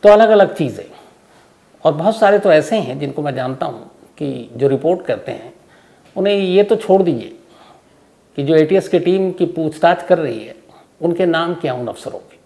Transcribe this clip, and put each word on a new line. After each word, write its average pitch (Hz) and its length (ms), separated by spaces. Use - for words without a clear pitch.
तो 208 60
अलग-अलग 208 460
चीज़ें। 131 300
और 156 80
बहुत 185 240
सारे 202 220
तो 196 120
ऐसे 156 240
हैं 143 240
जिनको 143 220
मैं 143 140
जानता 131 300
हूँ 120 260
कि 127 360
जो 123 140
रिपोर्ट 156 340
करते - 300
हैं, - 220
उन्हें 202 200
ये 190 280
तो 214 120
छोड़ 196 260
दीजिए 139 360
कि 143 80
जो 151 120
एटीएस 170 320
की 175 120
टीम 185 320
की 180 140
पूछताछ 165 640
कर 180 100
रही 117 280
है, 117 100
उनके 170 240
नाम 170 300
क्या 147 180
उन 123 140
अफसरों 104 320
के? - 260